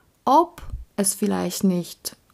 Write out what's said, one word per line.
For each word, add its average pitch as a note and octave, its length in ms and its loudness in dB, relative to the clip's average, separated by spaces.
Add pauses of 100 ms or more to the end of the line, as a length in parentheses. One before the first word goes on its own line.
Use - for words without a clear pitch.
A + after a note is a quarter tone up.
(240)
ob D4+ 380 4 (340)
es G3 180 -2
vielleicht F#3 500 -2
nicht F3 520 -2 (180)